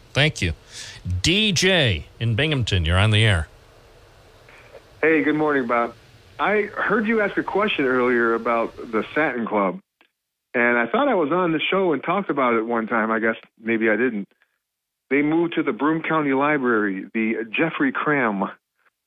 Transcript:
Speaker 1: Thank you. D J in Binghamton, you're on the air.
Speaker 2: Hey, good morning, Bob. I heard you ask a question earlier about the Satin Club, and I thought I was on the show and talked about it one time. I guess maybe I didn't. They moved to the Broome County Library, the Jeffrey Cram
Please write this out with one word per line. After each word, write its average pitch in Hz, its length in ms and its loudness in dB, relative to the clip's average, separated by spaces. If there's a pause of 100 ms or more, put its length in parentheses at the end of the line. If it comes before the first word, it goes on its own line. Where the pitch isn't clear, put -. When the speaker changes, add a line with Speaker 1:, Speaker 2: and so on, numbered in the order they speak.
(140)
Speaker 1:
Thank 143 280 0
you. 82 120 -2 (680)
D 202 300 2
J 147 540 2 (120)
in 117 160 0
Binghamton, 120 520 0
you're 85 120 2
on 107 120 4
the 107 140 4
air. 92 220 2 (1500)
Speaker 2:
Hey, 156 220 4
good 151 140 0
morning, 147 300 0
Bob. 117 280 0 (440)
I 202 240 0
heard 208 440 -2
you 220 160 0
ask 196 160 -4
a 208 40 0
question 196 440 -2
earlier 123 480 2
about 117 420 -2 (160)
the 107 100 0 (120)
Satin 127 320 -2
Club, 98 340 0 (720)
and 120 240 2
I 117 100 2
thought 262 220 2
I 247 60 2
was 156 180 0
on 180 200 0
the 151 80 0 (100)
show 180 240 2
and 131 80 -4
talked 185 260 -2
about 135 240 2
it 113 140 2
one 117 200 -2
time. 110 240 0
I 110 80 0
guess 113 180 0 (220)
maybe 113 300 0
I 107 80 4
didn't. 110 320 -2 (800)
They 143 140 2
moved 165 320 0
to 165 80 0
the 139 100 -2
Broome 151 300 0
County 151 320 0
Library, 123 800 0
the 113 360 -2
Jeffrey 147 420 -2
Cram 110 580 -2 (560)